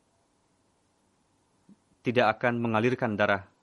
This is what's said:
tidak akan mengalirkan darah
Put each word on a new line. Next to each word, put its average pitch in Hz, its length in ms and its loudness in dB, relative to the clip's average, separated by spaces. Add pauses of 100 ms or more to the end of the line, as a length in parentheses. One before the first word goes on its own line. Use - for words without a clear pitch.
(2000)
tidak 113 360 0
akan 120 200 -2
mengalirkan 117 560 0
darah 101 320 0 (180)